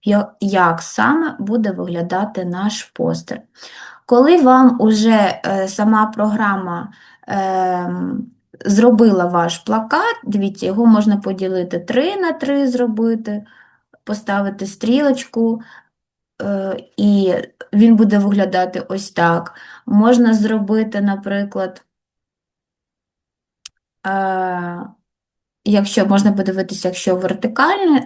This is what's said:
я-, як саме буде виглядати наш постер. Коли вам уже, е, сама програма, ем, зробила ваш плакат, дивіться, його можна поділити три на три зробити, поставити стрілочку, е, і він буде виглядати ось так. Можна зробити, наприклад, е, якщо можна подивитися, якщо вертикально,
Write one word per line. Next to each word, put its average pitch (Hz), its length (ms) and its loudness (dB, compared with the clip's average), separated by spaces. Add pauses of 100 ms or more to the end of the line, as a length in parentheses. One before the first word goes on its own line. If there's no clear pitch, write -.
я-, 202 360 0
як 185 420 0
саме 294 580 -2
буде 208 320 -2
виглядати 180 720 -6
наш 185 380 -6
постер. - 580 -6 (640)
Коли 285 360 6
вам 254 400 6
уже, 214 640 2
е, 190 220 -2
сама 214 380 2
програма, 202 880 -4 (340)
ем, 185 1040 -4 (340)
зробила 214 600 4
ваш 170 320 -2
плакат, 226 680 -2
дивіться, 196 420 -4
його 196 200 0
можна 214 320 4
поділити 185 640 -6
три 262 360 -2
на 359 160 -2
три 277 360 -2
зробити, 226 760 -2 (580)
поставити 196 640 -4
стрілочку, 233 920 0 (800)
е, 196 360 -4 (200)
і 202 360 2 (400)
він 226 220 6
буде 208 220 4
виглядати 190 640 0 (100)
ось 196 220 -6
так. 170 440 -2 (300)
Можна 226 480 4
зробити, 214 680 0
наприклад, 196 840 -4 (2250)
е, 185 760 -4 (800)
якщо 202 400 2
можна 202 260 2
подивитися, 190 560 -4
якщо 185 280 -4
вертикально, 262 920 0